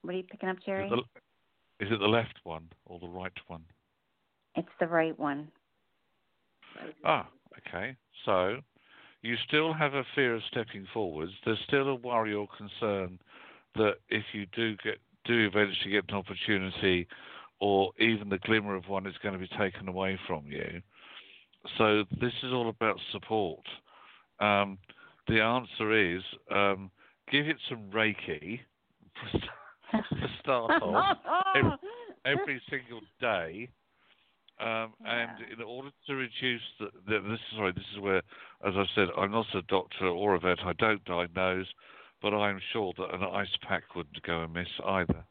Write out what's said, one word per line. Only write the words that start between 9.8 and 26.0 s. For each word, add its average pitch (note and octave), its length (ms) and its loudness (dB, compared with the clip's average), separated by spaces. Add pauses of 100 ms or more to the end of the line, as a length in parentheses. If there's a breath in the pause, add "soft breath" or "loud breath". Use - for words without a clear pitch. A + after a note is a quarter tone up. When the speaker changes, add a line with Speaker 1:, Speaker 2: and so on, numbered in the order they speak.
Speaker 2:
a C3+ 100 -2 (120)
fear B2 200 4
of A2 140 -4
stepping G#2+ 440 -6
forwards. F2 380 -4 (140)
There's A2 220 0
still C#3 220 2
a C3+ 60 0
worry A#2 380 0
or G#2 140 -2 (100)
concern G2 640 -4 (560 loud breath)
that G#2+ 200 4 (140)
if A2 140 0 (100)
you G#2 120 -6 (100)
do A2+ 280 0
get, G#2+ 160 -4 (260)
do A2+ 220 6
eventually G2 440 2
get G2+ 180 4
an G2+ 60 -2
opportunity F#2+ 920 0 (520 loud breath)
or G2 400 4
even G#2+ 300 4
the G2 100 0
glimmer G#2 360 2
of F2+ 120 -6
one, G2 180 -2
it's F#2 120 -8
gonna G2 200 -4
be F#2 120 -6 (100)
taken F#2+ 280 0
away F#2+ 380 -2
from D#2 220 -4
you. E2 340 -8 (960 loud breath)
So G#2+ 280 6 (160)
this A#2+ 100 0 (120)
is B2+ 100 -2
all A#2 160 0
about A2 260 0 (160)
support. G2 520 -2 (760 loud breath)
Um, G2+ 380 4 (500 loud breath)
the A2 140 6
answer A2 760 4